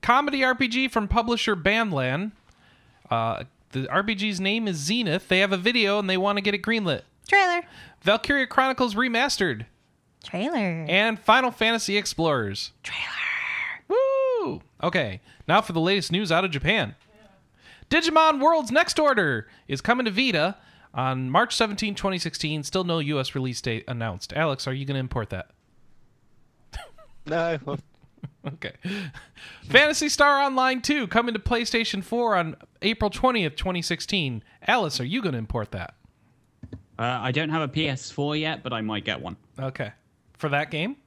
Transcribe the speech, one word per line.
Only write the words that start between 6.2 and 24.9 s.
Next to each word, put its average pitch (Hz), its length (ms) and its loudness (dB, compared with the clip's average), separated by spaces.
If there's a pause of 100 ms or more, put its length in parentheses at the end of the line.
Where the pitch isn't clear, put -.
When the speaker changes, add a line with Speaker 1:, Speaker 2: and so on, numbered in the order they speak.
Speaker 1:
to 202 40 -2
get 202 120 0
it 202 80 -4
greenlit. 202 420 -2 (240)
Speaker 2:
Trailer. 359 360 4 (380)
Speaker 1:
Valkyria 254 440 2
Chronicles 254 480 2
Remastered. 226 720 0 (580)
Speaker 2:
Trailer. 190 640 -2
Speaker 1:
And 208 320 2
Final 247 320 4
Fantasy 220 460 0
Explorers. 143 760 0 (120)
Speaker 2:
Trailer. - 180 -8 (840)
Speaker 1:
Woo! 523 760 2 (220)
Okay, 139 380 -2 (260)
now 175 140 6
for 190 120 -6
the 165 60 0
latest 180 320 2
news 180 200 0
out 170 140 4
of 180 60 -2
Japan. 147 440 0 (960)
Digimon 320 520 6
World's 302 300 4
Next 330 280 2
Order 190 480 2 (200)
is 139 140 -4
coming 247 240 2
to 220 60 -2
Vita 190 460 0 (360)
on 131 380 -2
March 202 240 2
seventeenth, 208 420 0
twenty 190 220 -2
sixteen. 156 440 -4
Still 190 200 -2
no 170 160 0
U 147 200 -2
S 131 140 -4
release 131 280 -4
date 113 260 -4
announced. 113 460 -6
Alex, 147 340 -2
are 131 60 -4
you 135 120 -6
gonna 139 140 -4